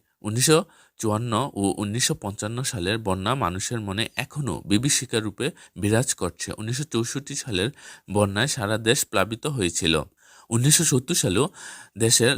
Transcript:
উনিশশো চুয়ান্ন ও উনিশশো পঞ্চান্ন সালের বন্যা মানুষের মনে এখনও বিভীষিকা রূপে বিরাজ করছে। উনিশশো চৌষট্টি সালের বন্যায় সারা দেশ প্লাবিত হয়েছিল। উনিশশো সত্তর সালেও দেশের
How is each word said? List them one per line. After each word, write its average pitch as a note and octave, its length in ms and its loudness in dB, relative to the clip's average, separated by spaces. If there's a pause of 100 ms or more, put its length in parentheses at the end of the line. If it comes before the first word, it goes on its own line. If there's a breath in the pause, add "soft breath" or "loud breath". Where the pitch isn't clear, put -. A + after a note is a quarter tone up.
(220)
উনিশশো B2+ 360 4 (420 soft breath)
চুয়ান্ন A2+ 320 0 (220)
ও G2+ 80 -2 (160)
উনিশশো G#2+ 420 -2
পঞ্চান্ন G#2 440 -6
সালের G2 340 -2
বন্যা F#2+ 360 0
মানুষের G#2 460 -2
মনে G#2 240 -4 (120)
এখনও B2 380 -6 (100)
বিভীষিকা A#2+ 560 0
রূপে A2 260 -4 (300 loud breath)
বিরাজ G#2 380 2
করছে। - 340 -6 (100)
উনিশশো B2 320 -4
চৌষট্টি A#2+ 440 -4
সালের G#2+ 360 -2 (420 loud breath)
বন্যায় G#2 420 2
সারা G#2+ 240 -2
দেশ A2+ 260 2
প্লাবিত G#2+ 420 -2
হয়েছিল। F2+ 500 2 (540 loud breath)
উনিশশো C3+ 340 4
সত্তর D3+ 360 0
সালেও A#2 260 2 (500 loud breath)
দেশের A2+ 420 4